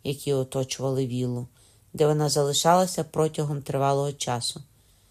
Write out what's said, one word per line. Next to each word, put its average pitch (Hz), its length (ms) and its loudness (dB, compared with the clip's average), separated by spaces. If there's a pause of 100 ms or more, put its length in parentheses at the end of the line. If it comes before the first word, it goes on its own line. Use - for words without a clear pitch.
які 143 300 -2
оточували 131 760 -2
віллу, 123 400 -4 (460)
де 151 140 4
вона 151 220 2
залишалася 165 720 2
протягом 151 580 -2
тривалого 139 520 0
часу. - 480 -6 (500)